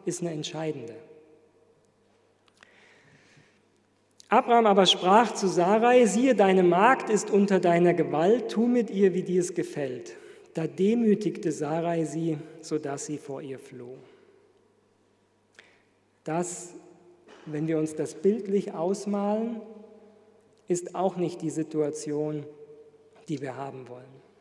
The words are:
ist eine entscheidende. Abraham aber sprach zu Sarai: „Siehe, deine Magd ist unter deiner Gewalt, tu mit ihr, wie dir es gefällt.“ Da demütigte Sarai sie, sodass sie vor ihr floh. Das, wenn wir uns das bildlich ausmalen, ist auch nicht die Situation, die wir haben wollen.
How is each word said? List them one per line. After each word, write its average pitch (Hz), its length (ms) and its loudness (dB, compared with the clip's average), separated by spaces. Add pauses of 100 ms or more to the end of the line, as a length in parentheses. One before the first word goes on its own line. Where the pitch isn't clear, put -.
ist 170 160 -6
eine 170 120 -6
entscheidende. 151 600 -8 (3250)
Abraham 233 380 4
aber 196 200 6
sprach 196 460 4
zu 196 160 -2
Sarai: 220 560 4
„Siehe, 226 300 4
deine 190 280 6
Magd 208 480 4
ist 208 200 0
unter 196 280 4
deiner 170 360 4
Gewalt, 170 560 0
tu 226 160 0
mit 240 240 0
ihr, 190 240 2
wie 180 80 -2
dir 180 180 0
es - 140 -4
gefällt.“ 135 600 -8 (380)
Da 165 120 -4
demütigte 196 880 0
Sarai 165 520 -2
sie, 160 340 -4 (220)
sodass 143 460 -8
sie 151 120 -8
vor 139 220 -12
ihr 135 180 -12
floh. 127 380 -18 (2250)
Das, 170 500 -8 (720)
wenn 156 220 -4
wir 160 100 0
uns 156 160 -2
das 147 200 -6
bildlich 202 600 -2
ausmalen, 202 840 -4 (1080)
ist 175 260 -4
auch 180 220 -2
nicht 175 260 -6
die 156 80 -4
Situation, 151 920 -6 (840)
die 143 120 -6
wir 127 160 -10
haben 131 320 -12
wollen. 131 320 -20 (200)